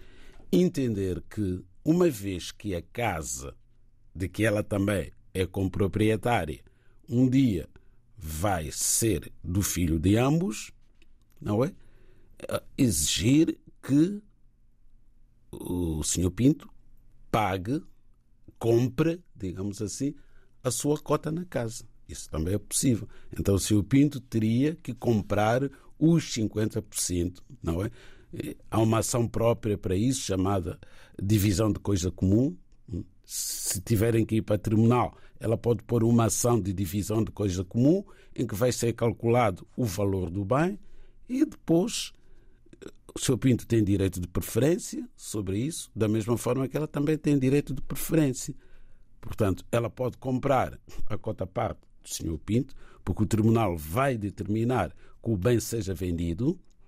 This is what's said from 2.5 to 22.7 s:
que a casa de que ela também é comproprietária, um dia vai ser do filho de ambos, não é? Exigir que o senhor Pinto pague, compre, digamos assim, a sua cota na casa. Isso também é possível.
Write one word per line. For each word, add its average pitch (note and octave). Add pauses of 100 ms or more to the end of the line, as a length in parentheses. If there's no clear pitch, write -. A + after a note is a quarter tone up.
que G2+
a E2+
casa D#2+ (580)
de F2+
que G#2
ela G#2+
também G2 (220)
é F#2+
comproprietária, G2 (460)
um B2+
dia A#2+ (480)
vai D#2+
ser - (100)
do F2
filho E2
de F#2+
ambos, E3 (720)
não G#2+
é? F#3+ (1000)
Exigir B2 (240)
que E3+ (1300)
o E2+
senhor F2+
Pinto C#3 (640)
pague, G#2 (760)
compre, C3 (140)
digamos F#2+
assim, C3+ (480)
a C3
sua D3
cota D3+
na F3
casa. A#2 (220)
Isso -
também D#2+
é G#2
possível. - (300)